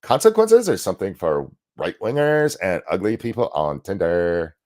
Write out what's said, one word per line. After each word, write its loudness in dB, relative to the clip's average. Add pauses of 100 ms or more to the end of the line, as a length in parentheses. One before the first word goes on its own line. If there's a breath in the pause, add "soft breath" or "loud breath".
Consequences 4
are 2
something -4
for -2 (260)
right-wingers 0
and -2
ugly -2
people -4
on -2
Tinder. -2 (100)